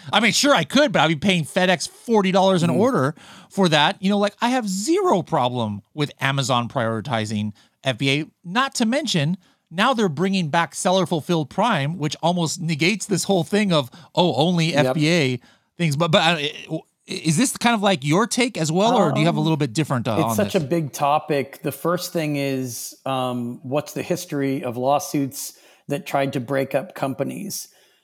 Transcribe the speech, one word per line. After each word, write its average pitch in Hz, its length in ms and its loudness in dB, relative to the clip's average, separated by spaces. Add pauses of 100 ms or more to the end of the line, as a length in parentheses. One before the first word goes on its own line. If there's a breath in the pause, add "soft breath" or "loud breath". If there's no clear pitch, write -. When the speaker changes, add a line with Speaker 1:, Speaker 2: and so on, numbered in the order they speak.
(120 loud breath)
Speaker 1:
I 202 80 4
mean, 220 120 2
sure 285 220 4
I 170 100 2
could, 262 280 2
but 160 100 2
I'd 156 60 4
be 165 80 2
paying 175 280 2
FedEx 180 440 0
forty 202 440 0
dollars 190 300 4
an 170 80 2
Speaker 2:
Mm-hmm. - 100 2
Speaker 1:
order 185 340 2 (360 loud breath)
for 190 180 2
that. 156 320 2
You 190 100 0
know, 208 80 2
like, 202 220 0
I 233 80 2
have 247 200 0
zero 226 540 0
problem 123 600 -2 (100)
with 151 180 -4 (100)
Amazon 131 480 0
prioritizing 110 840 -2 (320 soft breath)
F 131 140 -2
B 139 220 0
A, 151 40 -4 (200)
not 240 320 -2
to 233 100 2
mention 196 500 -2 (340 soft breath)
now 208 220 2
they're 220 160 2
bringing 175 420 -2
back 165 240 0
seller 185 300 2
fulfilled 160 460 -2
Prime, 175 480 0
which 147 240 -2
almost 170 380 0
negates 170 460 0
this 170 180 -2
whole 190 180 2
thing 202 300 0
of, 143 180 0 (240 loud breath)
oh, 170 220 4
only 165 360 2
Speaker 2:
Yep. 139 140 2
Speaker 1:
F 127 80 0
B 156 160 2
A 135 300 2 (360 soft breath)
things. 156 200 0
But, 170 160 0
but, 170 280 4
uh, 147 80 -2 (560)
is - 320 -2
this 240 200 0
kind 240 180 2
of, 202 80 -2
like, 190 220 0
your 170 240 2
take 247 280 -2
as 160 140 -2
well, 214 260 2
or 180 140 4
do 135 80 0
you 156 80 4
have 170 80 2
a 147 40 -2
Speaker 2:
Um, 156 60 0
Speaker 1:
little 160 120 2
bit 139 160 0
different, 127 340 -2
uh, 113 120 -2
Speaker 2:
it's 101 60 2
Speaker 1:
on 113 120 0
Speaker 2:
such 202 160 0
Speaker 1:
this? 185 100 0
Speaker 2:
a 139 40 -6
big 156 260 -2
topic. 147 680 -2
The 143 100 -4
first 175 400 -4
thing 151 240 -2
is, 131 580 -4 (100)
um, 123 600 -4
what's 147 280 -6
the 139 120 -6
history 135 580 -4
of 120 140 -6
lawsuits 139 840 -2 (300 soft breath)
that 139 180 -6
tried 139 280 -2
to 143 60 -2
break 135 360 -2
up - 180 -4
companies? 135 760 -6 (360 soft breath)